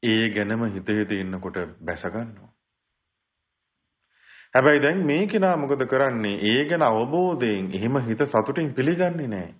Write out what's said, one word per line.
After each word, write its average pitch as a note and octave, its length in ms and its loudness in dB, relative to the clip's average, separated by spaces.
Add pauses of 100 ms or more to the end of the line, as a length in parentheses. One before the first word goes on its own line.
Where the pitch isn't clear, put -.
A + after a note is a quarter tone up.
ඒ A2 280 2
ගැනම G#2 360 -2
හිත G2 240 -6
හිත G#2+ 220 0
ඉන්නකොට F#2 500 -6 (140)
බැස E2 280 -10
ගන්නවා. G#2 460 -10 (2000)
හැබැයි C#3 340 6
දැන් E3+ 200 2
මේ D#3+ 240 2
කෙනා F#3+ 300 2
මොකද C#3 280 -2
කරන්නේ? B2 580 0
ඒ A#2 220 2
ගැන E3 180 0
අවබෝධයෙන් B2 880 0
එහෙම A#2 300 -2
හිත A#2 240 -2
සතුටින් C#3+ 480 -2
පිළිගන්නේ E3 560 0
නෑ. F#2 320 -8